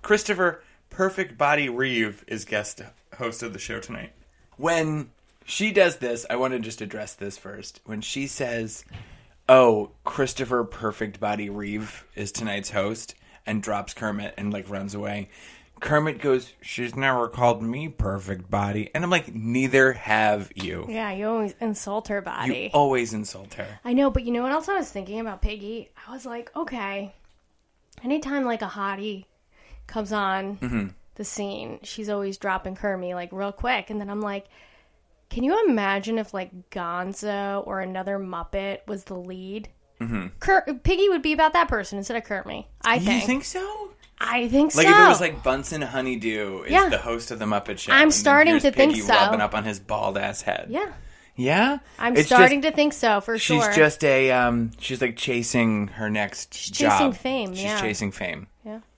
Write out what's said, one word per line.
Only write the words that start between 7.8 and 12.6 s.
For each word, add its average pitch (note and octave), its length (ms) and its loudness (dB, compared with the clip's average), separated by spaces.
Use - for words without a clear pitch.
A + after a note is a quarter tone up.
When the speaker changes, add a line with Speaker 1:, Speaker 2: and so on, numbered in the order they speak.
Speaker 1:
When G#2+ 160 -8
she C#3 240 -6
says, A#2 580 -6
"Oh, A#2+ 440 8
Christopher B2+ 600 -2
Perfect G#2 560 -6
Body G#2 320 -4
Reeve G#2 540 -8
is G2+ 160 -8
tonight's G2+ 400 -6